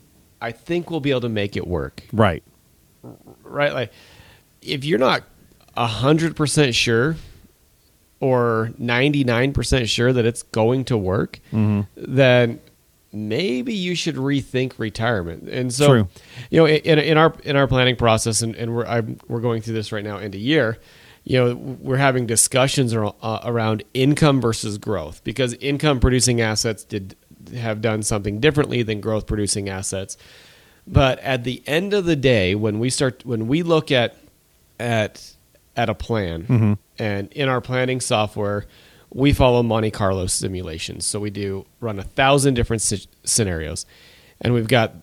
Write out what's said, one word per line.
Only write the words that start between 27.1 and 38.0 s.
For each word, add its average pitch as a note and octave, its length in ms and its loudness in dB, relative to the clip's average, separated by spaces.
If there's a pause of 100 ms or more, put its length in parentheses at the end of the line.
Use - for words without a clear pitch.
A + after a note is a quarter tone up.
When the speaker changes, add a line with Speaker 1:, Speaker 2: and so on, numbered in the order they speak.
Speaker 1:
have A2+ 260 -6
done G#2+ 220 0
something G#2 360 -4
differently C#3 440 0
than G#2+ 180 -6
growth G#2+ 240 -4
producing G#2 440 -4
assets. G2 460 -8 (720)
But C3+ 340 2
at C3 240 -4
the B2 220 -6
end F#3 300 -2
of G3 100 0
the E3+ 100 2
day, A#2 380 4
when G#2 240 -2
we B2 140 -2
start, B2+ 340 -2
when A2+ 220 -4
we D#3+ 160 0
look E3 280 2
at, A#2+ 260 0 (640)
at, A2+ 540 -4 (420)
at A#2 140 0
a A2 60 -2
plan, F2+ 480 -4
Speaker 2:
Mm-hmm. A2 300 2 (260)
Speaker 1:
and G2+ 340 -6
in C#3 160 -2
our B2+ 120 0
planning B2+ 400 -2